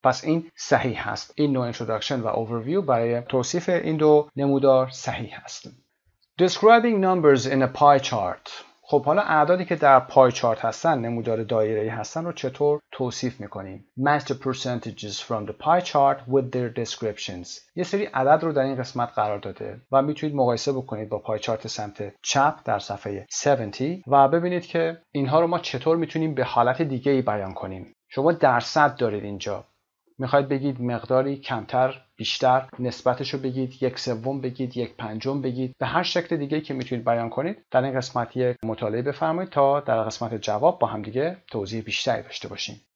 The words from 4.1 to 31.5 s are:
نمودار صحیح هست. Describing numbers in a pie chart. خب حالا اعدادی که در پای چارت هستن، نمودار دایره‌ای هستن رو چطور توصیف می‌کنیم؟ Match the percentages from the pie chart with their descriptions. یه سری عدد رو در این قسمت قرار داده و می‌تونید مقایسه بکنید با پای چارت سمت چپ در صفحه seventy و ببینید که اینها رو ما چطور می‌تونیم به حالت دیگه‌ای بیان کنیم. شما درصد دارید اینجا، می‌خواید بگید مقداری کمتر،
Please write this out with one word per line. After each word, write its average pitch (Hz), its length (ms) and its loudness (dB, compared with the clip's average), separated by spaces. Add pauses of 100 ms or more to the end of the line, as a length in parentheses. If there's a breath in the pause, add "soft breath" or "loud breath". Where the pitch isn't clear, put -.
نمودار 135 540 4
صحیح - 540 -8
هست. - 260 -16 (720)
Describing 214 600 6
numbers 156 440 6
in 135 160 2
a 131 160 0
pie 143 320 6
chart. 98 400 -4 (320)
خب 135 240 2
حالا 165 160 4
اعدادی 170 440 4
که 175 100 -2
در 139 240 8
پای 127 320 6
چارت 117 340 0
هستن، 139 340 0
نمودار 117 440 -2
دایره‌ای 110 440 0
هستن 113 380 -8
رو 175 60 -6
چطور 147 480 0 (120)
توصیف 123 480 -4
می‌کنیم؟ 98 460 -12 (140)
Match 143 240 2
the 135 100 -4
percentages 123 880 -6
from 107 280 -6
the 107 40 -10 (100)
pie 175 220 2
chart 139 320 4 (100)
with 127 240 2
their 123 320 -4
descriptions. 101 760 -8 (160)
یه 170 80 -2
سری 202 220 -2
عدد 143 380 4
رو 165 100 -2
در 135 80 2
این 135 140 0
قسمت 120 340 -4
قرار 107 300 -2
داده 104 420 -10 (100)
و 135 100 6
می‌تونید 147 340 -2
مقایسه 123 360 2
بکنید 113 380 -6
با 107 100 -4
پای 107 200 -4
چارت 113 280 -6
سمت 104 540 -10
چپ 139 340 2 (100)
در 104 140 0
صفحه 101 520 -10
seventy 139 760 -2
و 135 200 6
ببینید 170 380 0
که 165 360 -2 (100)
اینها 139 280 2
رو 170 80 4
ما 170 120 0
چطور 160 380 0
می‌تونیم 160 360 -2
به 131 100 0
حالت 123 380 2
دیگه‌ای 135 400 2
بیان 101 320 -4
کنیم. 95 400 -10 (140)
شما 147 240 0
درصد 139 640 2
دارید 104 280 -2
اینجا، 101 400 -8 (580)
می‌خواید 139 260 2
بگید 135 340 -4
مقداری 127 560 0
کمتر، 131 640 -2 (140)